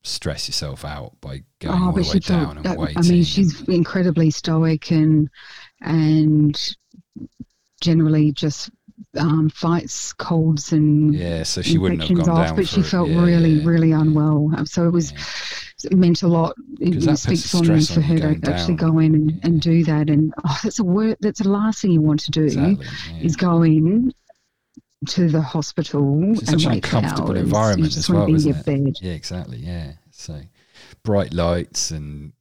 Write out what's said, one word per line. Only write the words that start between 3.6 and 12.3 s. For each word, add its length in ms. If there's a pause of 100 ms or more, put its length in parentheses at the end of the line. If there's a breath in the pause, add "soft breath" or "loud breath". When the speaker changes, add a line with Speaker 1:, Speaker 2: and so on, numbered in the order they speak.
Speaker 1:
and 80
Speaker 2:
incredibly 640
stoic 600
and, 380 (540 loud breath)
and 960 (1040)
generally 520
just, 380 (480)
um, 300
fights 680
colds 580
and 420
Speaker 1:
Yeah, 300
so 180
she 160
wouldn't 240
have 100
Speaker 2:
infections 20
Speaker 1:
gone 180